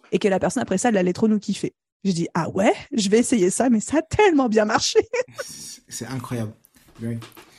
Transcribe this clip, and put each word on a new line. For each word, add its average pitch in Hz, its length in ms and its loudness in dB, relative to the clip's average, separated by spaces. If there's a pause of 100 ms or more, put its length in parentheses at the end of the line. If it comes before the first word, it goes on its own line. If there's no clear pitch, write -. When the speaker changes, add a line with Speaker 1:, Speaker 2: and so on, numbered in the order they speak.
(140)
Speaker 1:
et 185 60 2
que 208 100 2
la - 100 2
personne, 233 240 -2
après 190 140 -2
ça, 247 100 0
elle 220 100 2
allait 180 140 2
trop 220 160 0
nous 214 120 2
kiffer. - 340 -6 (320)
J'ai 196 80 2
dit, « 165 220 -4
Ah 165 160 -2
ouais, 214 200 2 (220)
je 202 160 0
vais 220 100 6
essayer 214 300 2
ça, » 240 200 0
mais 220 120 2
ça - 160 -2
a 330 40 2
tellement 330 460 2
bien 214 160 2
marché. - 360 0 (280)
<laughs> - 160 -12
Speaker 2:
C'est, - 460 -18
c'est - 160 -12
incroyable. 117 480 -8 (480)
Oui. 117 160 -6 (420)